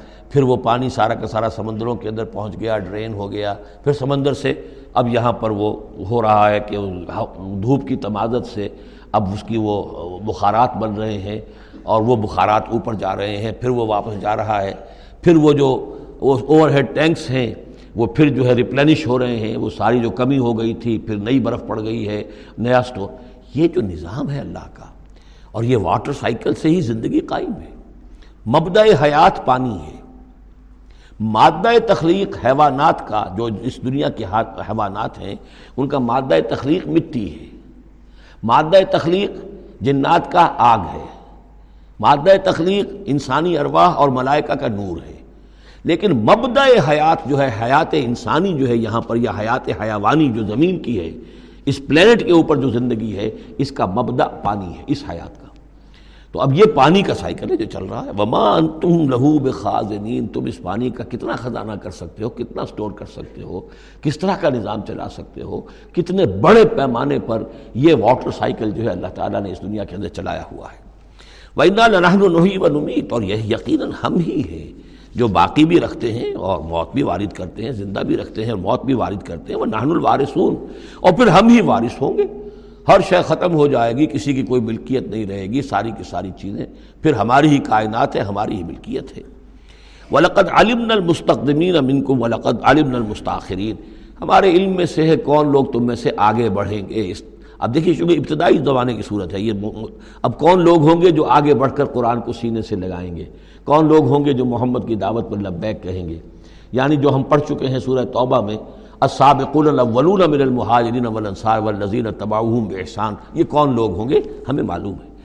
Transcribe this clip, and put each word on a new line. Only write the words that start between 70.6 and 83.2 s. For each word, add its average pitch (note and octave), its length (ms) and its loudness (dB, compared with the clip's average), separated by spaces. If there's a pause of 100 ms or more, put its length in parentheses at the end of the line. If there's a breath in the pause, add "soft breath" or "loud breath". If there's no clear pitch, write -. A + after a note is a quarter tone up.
ہے۔ - 160 -20 (720 soft breath)
وَإِنَّا G3 300 6
لَنَحْنُ G3 420 4
نُحْيِي F3 280 4
وَنُمِيتُ، D3+ 560 -2
اور A#2 100 -2
یہ G2 220 -2
یقیناً A#2 460 -2 (140)
ہم C3+ 120 0
ہی D#3+ 340 -2
ہیں - 380 -16 (260 loud breath)
جو A#2 140 2
باقی F#2 360 2
بھی E3 160 4
رکھتے A#2 320 -4
ہیں G4+ 220 -6
اور F#2 260 -4
موت E2 340 -4
بھی C3+ 80 0
وارد F#2+ 300 -4
کرتے F#2 300 -12
ہیں، A2+ 80 -8
زندہ G2+ 300 -8
بھی - 160 -2
رکھتے - 280 -8
ہیں A#2 60 -4
اور G#2+ 80 -4
موت G2+ 260 -2
بھی C3+ 100 0
وارد F#2+ 280 -4
کرتے - 300 -12
ہیں، - 80 -6
وَنَحْنُ D3 300 -2
الْوَارِثُونَ، C#3+ 640 0 (440 loud breath)
اور - 120 6
پھر B3+ 140 4
ہم G3+ 220 8
ہی A#3+ 120 10
وارث A#2+ 420 0
ہوں G4 160 -2
گے۔ G#4 40 4 (680 loud breath)
ہر D4 200 8
شے F3+ 80 4 (100)